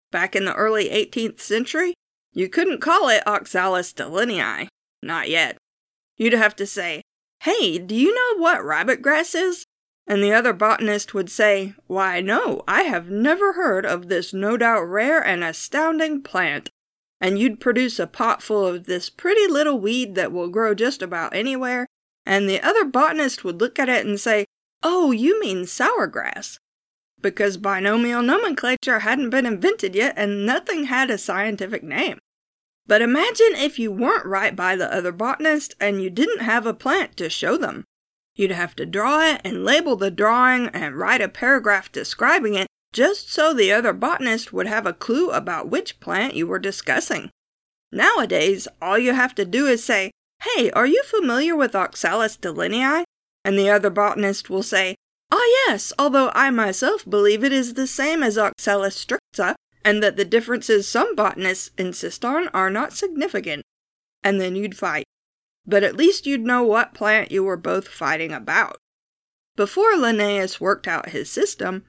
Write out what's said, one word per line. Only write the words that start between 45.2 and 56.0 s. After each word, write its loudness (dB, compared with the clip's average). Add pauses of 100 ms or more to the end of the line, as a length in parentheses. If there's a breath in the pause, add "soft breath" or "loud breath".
about -4
which -4
plant -4
you -2
were -4
discussing. -4 (600)
Nowadays, 2 (120)
all 2
you 2
have 2
to -2
do 0
is 2
say, 0 (320)
"Hey, 2
are 2
you 4
familiar 0
with 0
Oxalis -2
delineae?" -2 (380)
And 0
the 4
other 4
botanist -2
will -2
say, -2 (340)
"Ah, 4
yes, -2
although 4